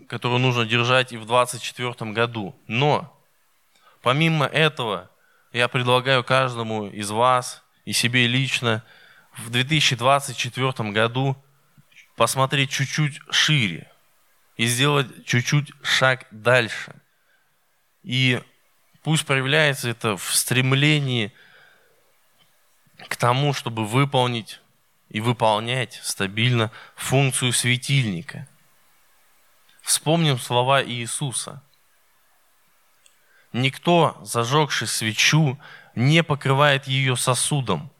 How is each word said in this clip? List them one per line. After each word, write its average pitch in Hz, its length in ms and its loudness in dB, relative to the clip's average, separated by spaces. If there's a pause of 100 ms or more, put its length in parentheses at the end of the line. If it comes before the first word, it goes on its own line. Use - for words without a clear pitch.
которую 123 320 0
нужно 120 260 2
держать 120 460 2
и 117 40 -12
в 110 80 -12
двадцать 120 380 0
четвертом 117 520 -8
году. 113 520 -4
Но 127 500 0 (840)
помимо 151 440 2
этого, 120 640 -2 (420)
я 120 160 0
предлагаю 123 540 2
каждому 117 640 -2
из 104 240 -8
вас 127 520 0 (220)
и 107 80 -8
себе 120 340 2
лично 120 580 -2 (520)
в 117 140 -14
две 123 140 0
тысячи 143 320 0
двадцать 127 400 0
четвертом 127 560 -4
году 123 440 0 (800)
посмотреть 135 540 0
чуть-чуть 143 500 -4 (100)
шире 110 600 0 (680)
и 113 100 0
сделать 135 580 0
чуть-чуть 139 480 0 (100)
шаг 131 480 0
дальше. 113 640 0 (1080)
И 127 380 2 (640)
пусть 151 240 0
проявляется 135 640 2
это 113 280 -2
в - 180 -6
стремлении 131 1000 0 (1800)
к - 80 -8
тому, 131 380 2
чтобы 113 320 -6
выполнить 123 720 0 (480)
и 107 120 -6
выполнять 113 840 0
стабильно 110 680 0 (260)
функцию 127 560 0
светильника. 123 960 -2 (1300)
Вспомним 156 580 0
слова 127 460 2
Иисуса. 120 800 -8 (1900)
«Никто, 135 680 2
зажегший 120 640 -2
свечу, 131 720 2 (360)
не 147 280 4
покрывает 139 640 2
ее 135 300 0
сосудом 123 840 -2